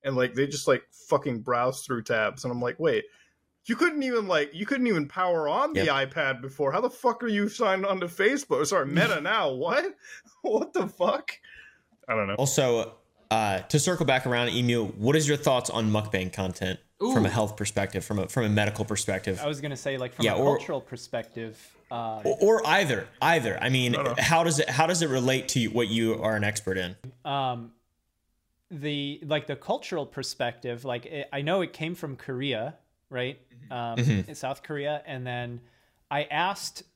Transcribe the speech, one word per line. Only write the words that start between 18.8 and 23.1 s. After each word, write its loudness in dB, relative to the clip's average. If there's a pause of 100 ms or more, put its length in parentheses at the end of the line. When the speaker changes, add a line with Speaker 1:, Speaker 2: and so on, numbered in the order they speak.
Speaker 2:
perspective? -2
Speaker 4:
I -2
was -6
gonna -8
say, -4
like, -6
from -4
Speaker 2:
Yeah, 2
Speaker 4:
a 0
Speaker 2:
or 4
Speaker 4:
cultural -4
perspective, -10 (320)
uh, -6
Speaker 2:
or, 0 (240)
or -2
either, 2 (120)